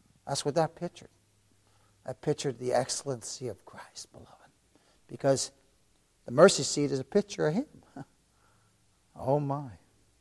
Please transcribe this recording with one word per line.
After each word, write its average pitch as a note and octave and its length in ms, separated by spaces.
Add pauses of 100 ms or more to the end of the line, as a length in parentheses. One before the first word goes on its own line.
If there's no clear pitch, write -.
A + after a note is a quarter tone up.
(260)
That's C3+ 180
what D3 120
that D#3+ 180
pictured. - 360 (920)
That B2+ 180
pictured C#3 360
the B2 140
excellency B2 720
of G#2 180
Christ, - 460
beloved. - 400 (560)
Because C#3 460 (720)
the - 80
mercy D3+ 320
seat C#3+ 260
is C#3 80
a C3 60
picture F#3+ 420
of D3+ 80
him. C4 120 (280)
<laughs> B2+ 100 (1080)
Oh C3+ 240
my. C#3 320 (500)